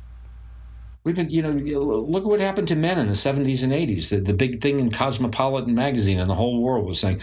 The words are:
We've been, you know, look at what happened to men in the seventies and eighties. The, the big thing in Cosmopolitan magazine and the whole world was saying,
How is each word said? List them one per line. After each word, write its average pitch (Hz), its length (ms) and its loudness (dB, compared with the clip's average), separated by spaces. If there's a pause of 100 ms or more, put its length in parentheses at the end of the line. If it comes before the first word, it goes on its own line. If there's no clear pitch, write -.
(1040)
We've 170 100 0
been, 170 160 -2
you 160 100 2
know, 156 120 0
look 143 720 0
at 214 40 0
what 208 120 4
happened 196 260 0
to 175 80 2
men 165 240 2
in 123 80 2
the 101 80 2
seventies 135 480 2
and 131 100 2
eighties. 120 380 0
The, 101 80 2
the 95 160 2
big 120 260 0
thing 143 200 2
in 123 100 2
Cosmopolitan 127 840 0
magazine 113 460 2
and 90 100 0
the 95 60 2
whole 120 260 0
world 120 240 0
was 92 140 -2
saying, 95 240 0